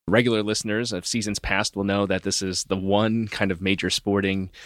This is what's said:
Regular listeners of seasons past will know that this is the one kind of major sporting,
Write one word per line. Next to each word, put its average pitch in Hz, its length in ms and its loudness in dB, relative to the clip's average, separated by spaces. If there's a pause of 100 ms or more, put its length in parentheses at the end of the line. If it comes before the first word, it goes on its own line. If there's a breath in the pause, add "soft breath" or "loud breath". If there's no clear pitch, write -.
Regular 110 360 4
listeners 110 500 -2
of 90 120 -6
seasons 107 360 -2
past 101 360 -2
will 98 80 0
know 101 220 2
that 95 160 0
this - 180 -2
is 92 240 -4
the 95 120 -2
one 107 520 2
kind 101 220 -2
of 85 100 -4
major 95 300 0
sporting, 98 580 0 (180 loud breath)